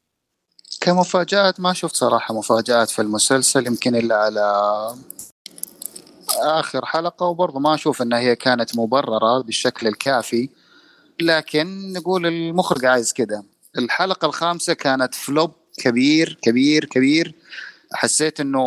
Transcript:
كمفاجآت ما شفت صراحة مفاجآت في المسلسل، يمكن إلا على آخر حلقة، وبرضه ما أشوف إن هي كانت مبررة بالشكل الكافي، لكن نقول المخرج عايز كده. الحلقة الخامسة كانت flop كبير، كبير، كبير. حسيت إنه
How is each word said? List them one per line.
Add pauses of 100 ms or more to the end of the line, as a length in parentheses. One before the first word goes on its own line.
(800)
كمفاجآت
ما
شفت
صراحة
مفاجآت
في
المسلسل،
يمكن
إلا
على (1400)
آخر
حلقة،
وبرضه
ما
أشوف
إن
هي
كانت
مبررة
بالشكل
الكافي، (720)
لكن
نقول
المخرج
عايز
كده. (340)
الحلقة
الخامسة
كانت
flop (260)
كبير،
كبير،
كبير. (580)
حسيت
إنه